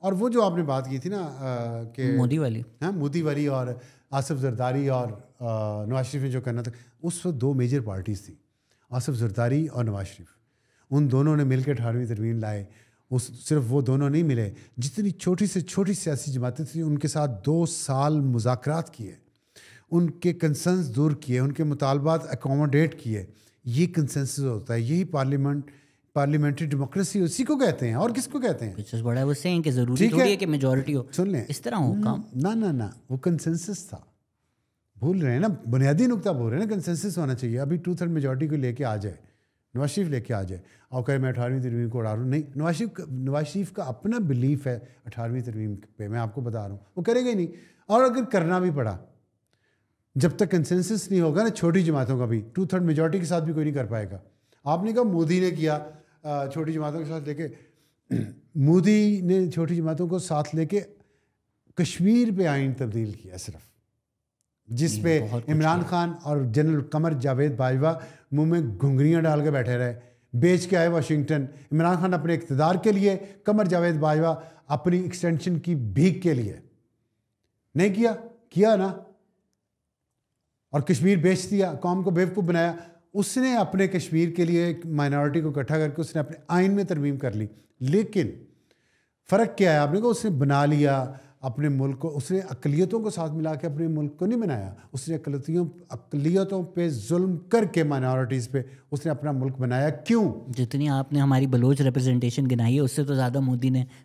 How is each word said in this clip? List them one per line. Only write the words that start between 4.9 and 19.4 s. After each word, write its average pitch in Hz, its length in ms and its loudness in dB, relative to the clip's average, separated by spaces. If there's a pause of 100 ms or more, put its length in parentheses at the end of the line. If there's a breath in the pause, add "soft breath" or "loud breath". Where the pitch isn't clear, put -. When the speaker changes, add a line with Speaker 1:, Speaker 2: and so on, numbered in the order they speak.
Speaker 1:
अ, - 340 -14 (440)
नवाज 131 160 -2
शरीफ 139 180 -6
ने 135 60 -2
जो 127 120 -4
करना 120 200 -4
था, 120 100 -8 (320 loud breath)
उस 175 220 -6
वक्त 165 120 -2
दो 135 160 0
मेजर 127 280 0
पार्टीज 98 460 -6
थी, 80 120 -20 (520)
आसिफ 127 240 -2
जरदारी 120 520 0
और 123 160 -4
नवाज 101 220 -4
शरीफ। - 220 -16 (640)
उन 143 160 4
दोनों 139 280 4
ने 147 80 2
मिलकर 131 280 2
अठारहवीं 120 360 -2
तरमीम 113 320 -2
लाए। 104 280 -6 (440 soft breath)
उस, - 380 -4
सिर्फ 151 140 2
वो 131 180 0
दोनों 135 280 2
नहीं 160 140 2
मिले, 117 300 0 (260 loud breath)
जितनी 190 320 -2
छोटी 185 360 0
से 185 140 -2
छोटी 196 320 -2
सियासी 147 380 -4
जमातें 123 340 -4
थी 165 160 -6
उनके 151 260 0
साथ 147 200 -2
दो 147 380 0
साल 147 560 0
मुज़ाकरात 127 680 0
किए, 92 280 -14 (720 soft breath)